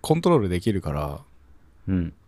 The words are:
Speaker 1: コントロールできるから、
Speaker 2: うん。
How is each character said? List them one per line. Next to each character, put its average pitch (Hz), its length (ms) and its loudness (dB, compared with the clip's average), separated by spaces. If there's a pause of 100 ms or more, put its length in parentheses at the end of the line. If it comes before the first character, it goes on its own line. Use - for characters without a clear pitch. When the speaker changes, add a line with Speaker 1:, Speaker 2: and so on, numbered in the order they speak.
Speaker 1:
コ - 140 0
ン 165 80 -2
ト 180 80 4
ロ 170 60 6
ー - 40 6
ル 98 80 0
で 90 120 0
き 110 120 0
る 98 80 -2
か 80 120 -6
ら、 71 280 -4 (680)
Speaker 2:
う 95 60 -2
ん。 85 220 -2 (140)